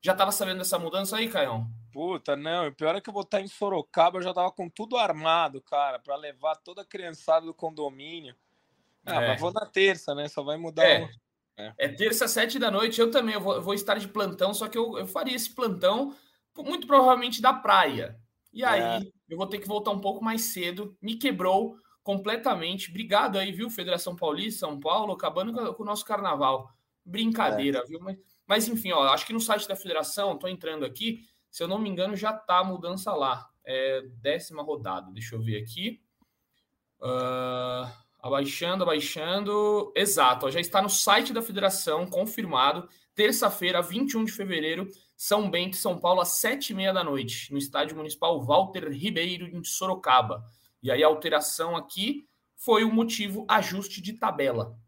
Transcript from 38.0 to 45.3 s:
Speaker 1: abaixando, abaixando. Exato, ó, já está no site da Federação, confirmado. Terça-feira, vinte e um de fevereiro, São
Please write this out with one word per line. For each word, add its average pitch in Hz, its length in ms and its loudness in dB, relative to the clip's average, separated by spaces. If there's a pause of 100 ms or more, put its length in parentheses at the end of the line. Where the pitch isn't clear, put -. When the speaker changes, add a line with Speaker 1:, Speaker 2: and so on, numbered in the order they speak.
Speaker 1:
abaixando, 143 600 -2
abaixando. 202 1120 0
Exato, 147 520 4
ó, 135 40 2
já 165 100 0
está 190 200 2
no 202 100 2
site 220 420 4
da 226 100 -2
Federação, 190 640 0
confirmado. 175 840 0 (260)
Terça-feira, 202 680 2
vinte 214 320 -2
e 233 40 0
um 220 80 2
de 214 80 -4
fevereiro, 175 560 -2 (280)
São 202 340 2